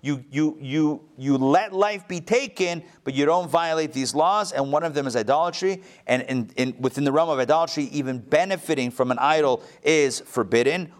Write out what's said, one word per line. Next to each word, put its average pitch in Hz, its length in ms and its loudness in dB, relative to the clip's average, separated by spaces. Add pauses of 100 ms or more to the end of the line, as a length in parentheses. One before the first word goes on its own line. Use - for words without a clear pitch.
You, 135 280 -6
you, 151 300 -2
you, 151 580 -2
you 135 200 0
let 165 340 2
life 196 380 -2
be 175 100 -6
taken, 180 640 -2 (220)
but 139 80 -6
you 143 120 2
don't 170 240 2
violate 160 440 0
these 131 200 -4
laws, 185 380 2
and 139 180 -2
one 151 140 0
of 160 100 -4
them 139 140 -2
is 117 80 -4
idolatry. 170 640 0 (260)
And 127 160 0
in, 127 340 -4
in, 127 200 -2
within 131 280 -2
the 135 80 0
realm 160 160 2
of 139 100 0
idolatry, 151 460 0
even 131 340 -6
benefiting 151 720 0
from 127 200 0
an 123 80 -2
idol 143 440 2 (180)
is 143 380 2
forbidden, 123 800 0